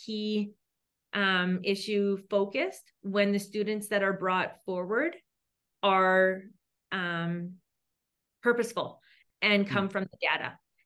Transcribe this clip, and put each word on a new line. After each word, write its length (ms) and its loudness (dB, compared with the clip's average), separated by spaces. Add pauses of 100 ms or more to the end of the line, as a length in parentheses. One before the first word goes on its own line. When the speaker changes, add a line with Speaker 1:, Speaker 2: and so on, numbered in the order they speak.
Speaker 1:
key, 480 -2 (600)
um, 520 2
issue 540 0 (100)
focused 640 -2 (100)
when 300 2
the 60 2
students 500 -4
that 140 0
are 100 2
brought 440 -2 (100)
forward 500 -2 (640)
are, 600 4 (500)
um, 640 -4 (880)
purposeful 580 -2 (400)
and 260 4
come 220 0
Speaker 2:
Mm. 40 -8
Speaker 1:
from 120 -2
the 160 -16
data. 380 -4 (280)